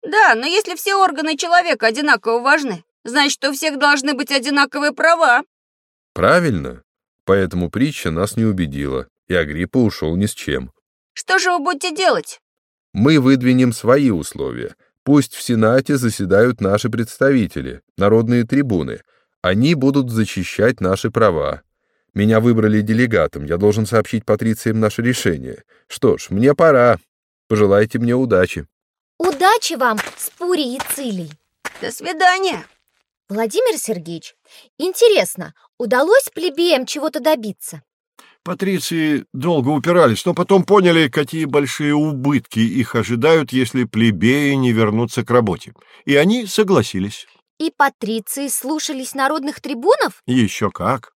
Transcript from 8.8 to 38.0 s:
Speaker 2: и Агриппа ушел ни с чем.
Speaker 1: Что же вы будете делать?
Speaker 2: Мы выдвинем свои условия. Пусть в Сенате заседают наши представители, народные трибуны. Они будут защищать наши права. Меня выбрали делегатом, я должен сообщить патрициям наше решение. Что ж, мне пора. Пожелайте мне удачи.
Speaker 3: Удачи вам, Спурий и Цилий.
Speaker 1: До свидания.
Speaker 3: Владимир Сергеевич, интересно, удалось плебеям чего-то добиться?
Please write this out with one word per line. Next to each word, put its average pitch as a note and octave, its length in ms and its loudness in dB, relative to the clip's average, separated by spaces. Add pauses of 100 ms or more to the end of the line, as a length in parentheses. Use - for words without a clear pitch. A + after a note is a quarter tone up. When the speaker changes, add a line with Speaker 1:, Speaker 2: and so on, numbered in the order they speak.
Speaker 2:
и F2+ 80 -2
Агриппа E2 420 -2
ушел F#2 380 0
ни G2 100 0
с G#2+ 60 -4
чем. C2 400 -8 (420)
Speaker 1:
Что - 240 -4
же F#4 140 0
вы F4 80 0
будете E4+ 340 -4
делать? D4+ 460 -2 (540)
Speaker 2:
Мы C#3 260 4
выдвинем B2+ 540 2
свои C3 360 2
условия. C2+ 680 -6 (280)
Пусть C#3 320 2
в - 60 -14
Сенате B2 560 0
заседают A2 640 0
наши G2+ 280 0
представители, A2+ 920 -2 (160)
народные A2+ 480 2
трибуны. G2+ 560 -2 (400)
Они A#2 340 2
будут C#3 340 0
защищать A2 720 -2
наши F#2+ 300 -2
права. D#2 500 0 (520)
Меня A2 260 4
выбрали A2 420 2
делегатом, G#2+ 640 0
я D#2+ 120 -4
должен G#2 280 2
сообщить G#2+ 400 -2
патрициям A2 540 -2
наше - 220 -2
решение. E2 640 -4 (240)
Что - 300 0
ж, - 120 -14
мне B2 260 2
пора. B2+ 440 4 (480)
Пожелайте G#2 500 4
мне A#2+ 180 0
удачи. F#2 520 0 (500)
Speaker 3:
Удачи F4+ 560 0
вам, A#3 240 0 (200)
Спурий D#4 580 -4
и C4+ 40 -10 (140)
Цилий. G3 380 -8 (500)
Speaker 1:
До A3+ 100 -8
свидания. F4+ 720 -2 (640)
Speaker 3:
Владимир C4+ 500 -2
Сергеевич, E3+ 580 -10 (420)
интересно, D#4 760 0 (240)
удалось C#4 560 2
плебеям D#4+ 520 -2
чего-то D4+ 340 -6
добиться? A#3 640 -4 (600)